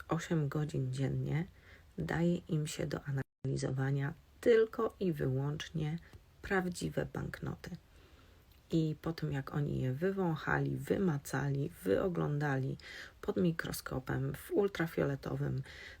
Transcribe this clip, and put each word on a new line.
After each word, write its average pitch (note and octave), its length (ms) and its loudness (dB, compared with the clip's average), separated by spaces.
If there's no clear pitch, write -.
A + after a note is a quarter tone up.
osiem D#3+ 420 2
godzin C#3+ 440 0
dziennie C3+ 520 0
daje E3+ 380 2
im D3+ 320 -2
się - 200 -4
do - 160 -2
analizowania C#3 1120 -2
tylko A3+ 580 6
i F#3 140 2
wyłącznie D3 840 -2
prawdziwe F3 720 -2
banknoty. - 580 -6
I D#3 300 2
po E3 120 -2
tym, D#3 180 -4
jak C#3 240 -4
oni C#3+ 260 0
je B2+ 120 0
wywąchali, D3 840 0
wymacali, C#3+ 920 0
wyoglądali D3 960 0
pod - 160 -2
mikroskopem, C3+ 1000 0
w - 160 -12
ultrafioletowym, C#3+ 1120 0